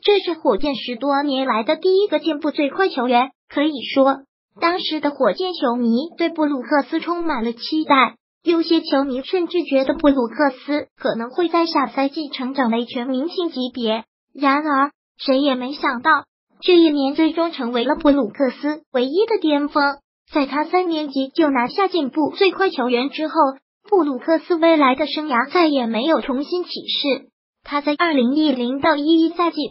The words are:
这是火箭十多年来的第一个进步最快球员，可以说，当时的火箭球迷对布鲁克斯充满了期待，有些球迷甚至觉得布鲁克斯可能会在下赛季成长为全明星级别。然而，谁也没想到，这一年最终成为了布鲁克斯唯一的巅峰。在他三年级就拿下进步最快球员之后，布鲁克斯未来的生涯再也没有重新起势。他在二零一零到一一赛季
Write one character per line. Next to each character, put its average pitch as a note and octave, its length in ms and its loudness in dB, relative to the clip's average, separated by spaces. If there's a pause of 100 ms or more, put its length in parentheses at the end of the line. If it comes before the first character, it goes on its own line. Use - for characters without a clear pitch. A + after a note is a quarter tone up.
这 G4+ 160 4
是 F#4 160 -2
火 C4+ 220 0
箭 C#4+ 180 -2
十 A#3+ 220 -8
多 C#4 260 0
年 C4+ 240 -2
来 A3+ 160 0
的 D#4 140 0
第 F#4+ 260 2
一 G4+ 60 0
个 D#4 100 0
进 D4+ 220 -2
步 D4+ 100 -2
最 C#4+ 180 0
快 F#4 200 0
球 C4 180 -2
员， B3 240 2 (180)
可 C#4+ 140 -2
以 D#4 100 0 (220)
说， C4+ 280 4 (380)
当 E4+ 200 0
时 D#4 200 -6
的 C#4+ 120 0
火 B3+ 200 0
箭 F#4 220 -4
球 B3 220 -2
迷 A#3+ 140 0 (280)
对 E4+ 120 0
布 D#4 160 -2
鲁 C#4 160 -4
克 C4+ 200 0
斯 D#4+ 180 -4
充 E4+ 240 -6
满 C4 200 -2
了 A#3 80 -4
期 D#4 320 -4
待， C4 300 2 (300)
有 E4 180 2
些 D#4+ 200 2
球 C#4 220 0
迷 C4 180 -4
甚 F4 260 -2
至 E4+ 160 -2
觉 C4+ 200 2
得 C#4 100 0
布 D4 140 2
鲁 C4 200 2
克 C#4+ 220 0
斯 C#4+ 360 -6 (100)
可 A3+ 200 -4
能 A#3 140 -8
会 F4 180 0
在 E4 180 0
下 C#4+ 200 0
赛 C#4 220 -2
季 D4 200 -6
成 C4 260 -8
长 B3+ 160 0
为 A#3 140 0
全 B3 240 -8
明 C4 200 -2
星 F4 200 -4
级 B3+ 260 -6
别。 A3 300 -2 (280)
然 C#4+ 320 0
而， C#4+ 280 0 (260)
谁 C4+ 220 0
也 C#4 160 0
没 B3+ 160 -8
想 C4 300 -4
到， D#4+ 80 2 (500)
这 F4+ 160 6
一 E4 140 8
年 C#4+ 240 0
最 D#4+ 180 2
终 E4 180 -2
成 A#3+ 220 -6
为 A#3+ 100 0
了 D4 140 0
布 D4+ 140 4
鲁 C4+ 180 2
克 B3+ 220 -2
斯 D4+ 320 -6 (100)
唯 B3+ 140 0
一 F4+ 200 2
的 A4 140 0
巅 D4 280 0
峰。 D4 140 0 (500)
在 D4 120 2
他 C#4 200 -2
三 F4+ 240 0
年 D4+ 200 -2
级 C4+ 200 -2
就 D#4 220 2
拿 B3 180 0
下 F#4+ 200 0
进 D4+ 220 -2
步 D4+ 260 0
最 F4+ 160 4
快 F#4+ 160 0
球 B3+ 200 -2
员 B3+ 220 0
之 D#4 180 -6
后， D4+ 60 -10 (540)
布 F4+ 160 4
鲁 C4+ 140 -2
克 D4+ 200 2
斯 E4+ 180 -2
未 E4 200 4
来 C4+ 180 4
的 D4 120 -2
生 D4+ 200 -6
涯 C4 240 0
再 F4 160 4
也 C4+ 200 2
没 A3+ 180 -2
有 D4+ 160 2
重 C4+ 240 -4
新 F4+ 200 -4
起 - 60 -12
势。 - 580 -4 (400)
他 C#4+ 120 -2
在 D4 180 -2
二 E4+ 140 0
零 C4 240 2
一 D#4 160 2
零 B3 280 -4
到 D#4+ 140 2
一 D#4+ 300 2
一 D#4+ 60 0
赛 E4+ 200 -2
季 D#4+ 60 -12 (140)